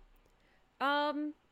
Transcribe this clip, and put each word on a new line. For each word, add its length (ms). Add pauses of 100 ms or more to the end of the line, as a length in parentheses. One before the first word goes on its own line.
(800)
Um, 540 (180)